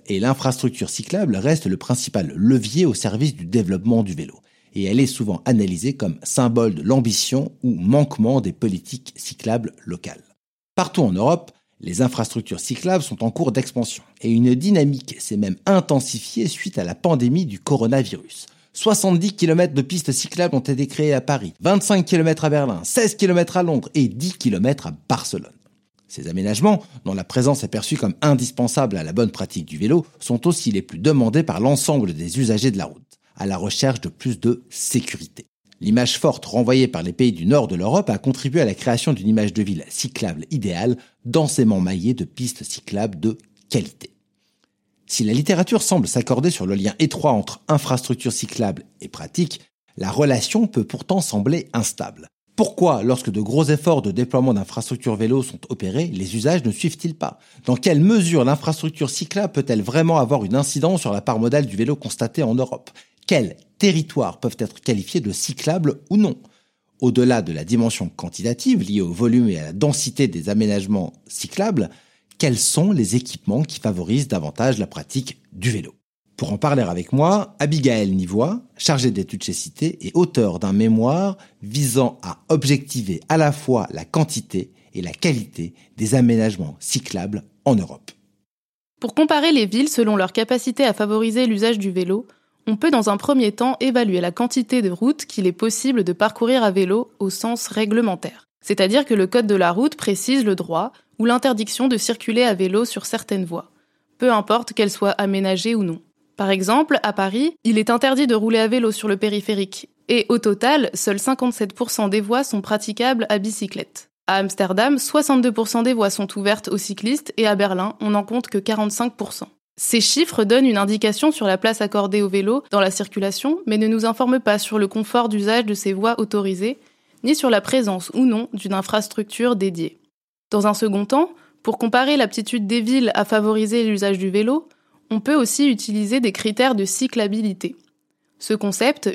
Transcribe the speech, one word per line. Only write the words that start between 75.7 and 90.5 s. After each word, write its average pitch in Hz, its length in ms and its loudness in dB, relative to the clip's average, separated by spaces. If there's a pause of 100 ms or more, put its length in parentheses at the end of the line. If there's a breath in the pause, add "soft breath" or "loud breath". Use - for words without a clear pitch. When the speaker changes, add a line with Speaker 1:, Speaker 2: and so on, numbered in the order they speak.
Speaker 1:
vélo ? 101 240 -6 (400)
Pour - 160 -6
en 104 60 -4
parler 139 240 2
avec 87 320 -4
moi, 180 460 2
Abigaël 127 560 2
Nivois, 107 460 0 (140)
chargée 131 360 0
d'études 95 320 -6
chez 90 100 -6
Cité - 540 -6
et - 80 -12
auteure 120 420 2
d'un 98 160 -2
mémoire 120 640 2 (240 soft breath)
visant 123 600 0
à 90 160 -10 (100)
objectiver 135 720 0 (100)
à 160 80 2
la 151 140 4
fois 123 400 -2
la 80 140 -12
quantité - 640 -2 (240 soft breath)
et 92 80 -8
la 82 80 -10
qualité 107 640 -4 (220 soft breath)
des 110 180 0
aménagements 110 640 2
cyclables - 640 -6 (200)
en 135 120 6
Europe. 73 340 -4 (920)
Speaker 2:
Pour 233 140 -6
comparer 311 380 2
les 233 160 4
villes 247 220 0
selon 214 260 2
leur 185 180 0
capacité 240 500 0